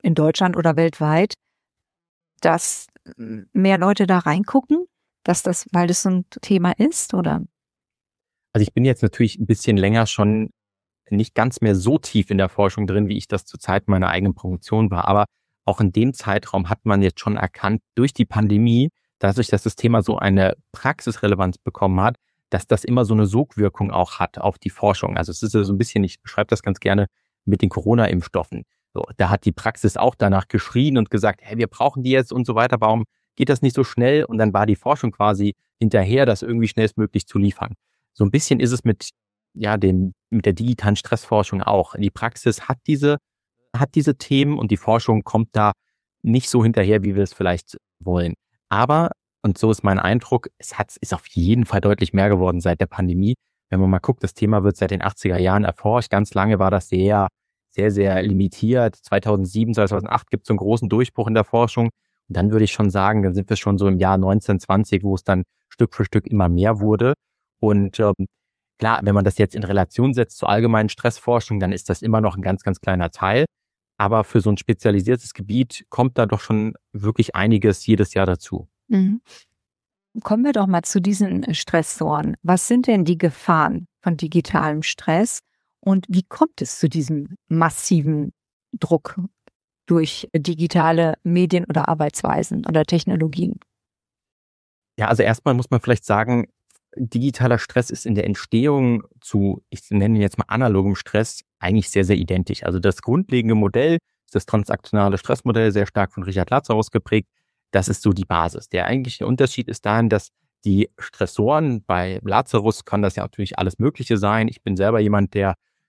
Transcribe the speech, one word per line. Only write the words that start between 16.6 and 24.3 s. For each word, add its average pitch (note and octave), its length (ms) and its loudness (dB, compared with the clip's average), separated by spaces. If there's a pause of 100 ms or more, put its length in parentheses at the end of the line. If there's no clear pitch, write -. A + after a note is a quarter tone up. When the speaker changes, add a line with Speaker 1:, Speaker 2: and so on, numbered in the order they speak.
Speaker 2:
hat - 160 -4
man G2+ 180 2
jetzt F#2 180 0
schon G#2 160 -4
erkannt, G2 440 -4 (140)
durch C3 180 0
die A#2 120 0
Pandemie, A2+ 640 2 (320)
dadurch, G2+ 260 0
dass - 160 -2
das - 140 -4
Thema A2+ 260 2
so - 160 -4
eine F#2+ 380 2 (160)
Praxisrelevanz G2+ 880 -2
bekommen F#2+ 420 -2
hat, A#2 160 2 (340)
dass - 160 -4
das - 180 0
immer A#2+ 200 0
so G#2+ 100 0
eine G#2+ 120 4
Sogwirkung G#2 640 -2
auch - 280 -2
hat F2 200 -6